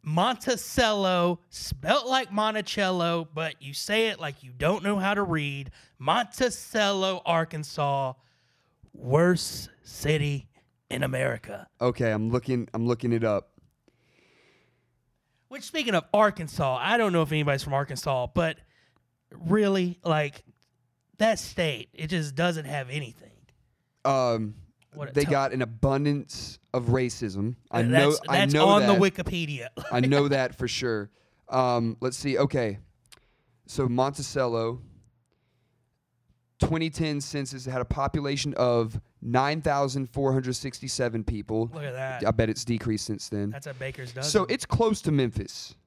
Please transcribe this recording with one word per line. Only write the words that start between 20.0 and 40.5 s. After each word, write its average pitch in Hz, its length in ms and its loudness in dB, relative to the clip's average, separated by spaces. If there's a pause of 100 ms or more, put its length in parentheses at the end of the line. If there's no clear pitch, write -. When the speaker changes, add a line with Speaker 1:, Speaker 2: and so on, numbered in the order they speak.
Speaker 1:
like, 151 380 0 (760)
that 214 200 4
state, 139 560 -4
it 160 140 -8
just 151 260 -2
doesn't 160 320 0
have 135 240 -6
anything. 135 400 -10 (760)
Speaker 2:
Um, 120 500 2 (400)
Speaker 1:
What 147 160 -10
a - 20 -16
Speaker 2:
they 143 120 4
Speaker 1:
to- 156 60 0
Speaker 2:
got 139 220 2
an 131 100 -2
abundance 139 960 -2 (140)
of 123 140 0
racism. 117 680 0 (160)
I 117 120 0
Speaker 1:
Th-, 117 100 4
Speaker 2:
know, 139 180 8
Speaker 1:
that's, 156 180 0
Speaker 2:
I 139 100 4
Speaker 1:
that's 143 160 4
Speaker 2:
know 156 140 8
Speaker 1:
on 208 140 8
Speaker 2:
that. 202 160 6
Speaker 1:
the 190 120 6
Wikipedia. 151 580 -6 (100)
<laughs> - 140 -8
Speaker 2:
I 123 80 2
know 143 280 4
that 131 280 0
for 123 100 -4
sure. 113 440 -2 (380)
Um, 120 520 2
let's 131 160 -4
see. 139 200 -2
Okay, 120 420 0 (880)
so 135 220 -2
Monticello, 123 920 0 (1800)
twenty 160 320 0
ten 151 300 -4
census 135 440 -8
had 127 160 -4
a 123 40 -2
population 139 680 -2
of 120 460 0 (220)
nine 131 400 0
thousand 139 480 -2
four 135 220 0
hundred 127 240 0